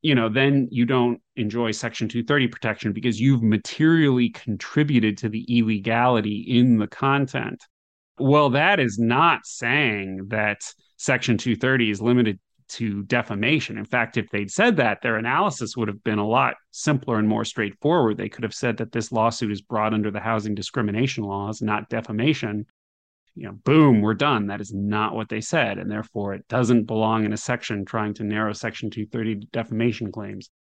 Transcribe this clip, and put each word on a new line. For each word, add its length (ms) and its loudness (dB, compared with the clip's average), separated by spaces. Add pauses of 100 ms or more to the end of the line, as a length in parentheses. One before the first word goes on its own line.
You 120 4
know, 140 2
then 420 2
you 160 2
don't 340 2 (140)
enjoy 380 -2
Section 360 -6
two 140 -4
thirty 240 2
protection 460 -2
because 280 -2
you've 220 4
materially 880 2
contributed 880 0
to 100 -4
the 200 -6
illegality 1000 0
in 300 6
the 80 0
content. 760 -2 (580)
Well, 300 4
that 280 2
is 200 0
not 480 2
saying 840 -2
that 300 -2 (380)
Section 420 0
two 180 0
thirty 340 2
is 120 -4
limited 360 4 (300)
to 340 -4
defamation. 760 -2
In 60 -8
fact, 320 -2
if 140 -4
they'd 200 -4
said 260 4
that, 260 0
their 140 0
analysis 600 -2
would 120 -2
have 160 -10
been 160 0
a 80 -2
lot 260 2 (160)
simpler 480 0
and 80 2
more 180 2
straightforward. 720 0
They 120 -6
could 160 -8
have 100 -6
said 220 -2
that 160 -6
this 180 -4
lawsuit 400 0
is 100 -6
brought 320 -2
under 180 0
the 100 -6
housing 340 -2
discrimination 680 -4
laws, 380 -6
not 260 -2
defamation. 760 -4 (680)
You 120 -14
know, 60 -12 (120)
boom, 380 6
we're 120 2
done. 320 0
That 140 -6
is 120 -10
not 440 0
what 120 -6
they 120 -4
said. 380 0
And 120 -6
therefore, 440 -6
it 120 -14
doesn't 380 2
belong 400 0
in 80 -2
a 40 -4
section 480 -4
trying 300 -4
to 100 -8
narrow 280 -2
Section 380 -8
two 160 -8
thirty 280 -4
defamation 800 -4
claims. 380 -12 (120)